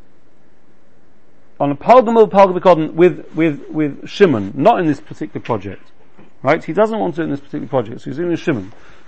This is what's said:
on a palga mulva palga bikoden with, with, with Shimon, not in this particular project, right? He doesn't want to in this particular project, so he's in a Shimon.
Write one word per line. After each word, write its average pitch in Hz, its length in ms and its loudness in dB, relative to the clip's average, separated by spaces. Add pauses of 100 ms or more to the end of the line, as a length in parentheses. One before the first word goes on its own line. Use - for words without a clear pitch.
(1600)
on 143 120 -2
a 143 40 -4
palga 226 340 4
mulva 226 220 4
palga 190 280 4
bikoden 160 340 2
with, 156 400 2
with, 151 360 -2
with 151 380 -6
Shimon, 110 480 0
not 196 240 2
in 180 60 -2
this 151 160 -2
particular - 420 -12
project, 98 480 -8 (520)
right? 156 200 0
He 160 100 -8
doesn't 214 260 0
want 180 160 -4
to 165 80 -4
in 156 80 -6
this 139 80 -6
particular - 280 -12
project, 123 340 -4
so - 100 -12
he's 131 80 -8
in 175 120 -4
a 160 60 -2
Shimon. 107 340 -4 (360)